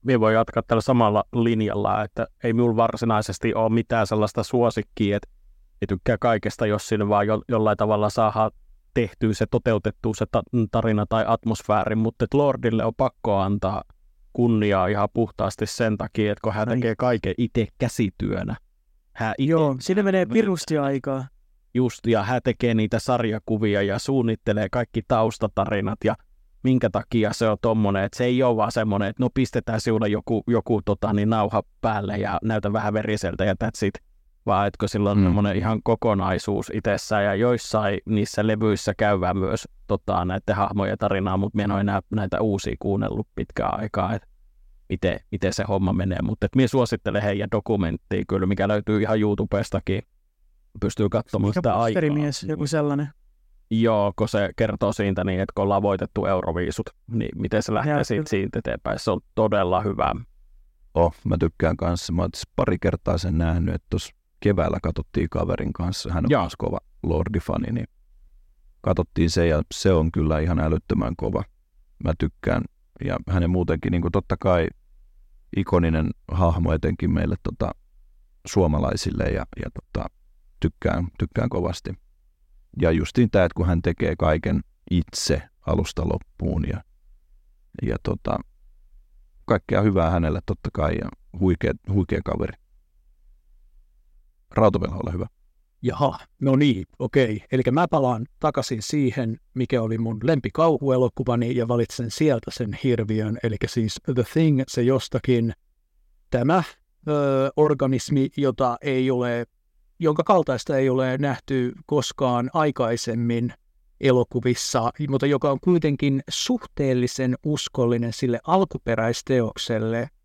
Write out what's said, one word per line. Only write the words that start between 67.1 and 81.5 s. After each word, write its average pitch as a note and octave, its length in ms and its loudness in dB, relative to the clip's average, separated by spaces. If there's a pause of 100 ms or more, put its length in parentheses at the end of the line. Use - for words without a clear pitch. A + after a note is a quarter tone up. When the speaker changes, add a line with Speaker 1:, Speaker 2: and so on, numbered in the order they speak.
Speaker 3:
niin A#2+ 160 -4 (920)
katsottiin E2+ 480 2
se, E2+ 180 2
ja D#2 140 2 (120)
se F#2+ 200 2
on D#2+ 180 4
kyllä D#2 280 2
ihan E2 200 0
älyttömän - 560 -2
kova. - 280 -4 (600)
Mä E2 140 0
tykkään. - 460 -2 (420)
Ja F2 120 -2 (120)
hänen F2 200 2
muutenkin, F2 420 0
niin F2 100 0
kuin, E2 100 -2
totta - 280 -2
kai F2 280 2 (880)
ikoninen E2 520 2 (220)
hahmo E2 420 2
etenkin E2+ 400 0
meille, E2 300 0
tota, - 280 -4 (760)
suomalaisille, - 800 0
ja, - 220 -2 (140)
ja, - 140 -8
tota, - 360 -8 (500)
tykkään, - 480 -2 (120)
tykkään - 300 -2
kovasti. F2+ 440 -4 (880)